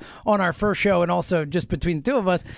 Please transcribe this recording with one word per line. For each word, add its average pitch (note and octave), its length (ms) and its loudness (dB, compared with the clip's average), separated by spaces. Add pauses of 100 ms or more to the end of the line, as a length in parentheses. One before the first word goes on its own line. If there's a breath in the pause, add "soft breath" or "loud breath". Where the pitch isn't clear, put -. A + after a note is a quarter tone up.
(260 loud breath)
on G#3 160 4
our F3 100 2
first G3+ 300 -2
show F#3+ 200 4
and F3 80 2
also F3 360 0
just D#3 240 -2
between D#3+ 320 -2
the A#3+ 100 -2
two C#4 60 2
of F#3+ 100 0
us. F3+ 160 2 (140 loud breath)